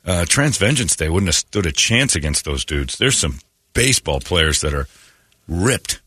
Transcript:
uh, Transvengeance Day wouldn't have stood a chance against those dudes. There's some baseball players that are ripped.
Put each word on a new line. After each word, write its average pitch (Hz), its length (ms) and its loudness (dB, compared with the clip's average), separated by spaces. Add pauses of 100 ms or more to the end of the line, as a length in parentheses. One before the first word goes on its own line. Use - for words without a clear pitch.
uh, 87 200 0
Transvengeance 127 680 2
Day 78 140 -2
wouldn't 92 180 2
have 82 60 0
stood - 320 -2
a 73 60 -2
chance 120 440 2
against 73 300 -2
those 71 180 -4
dudes. 71 340 -4
There's 131 200 2
some 69 220 -2 (340)
baseball 117 460 0
players 80 420 0
that 73 100 0
are 69 140 -4 (640)
ripped. 87 580 -2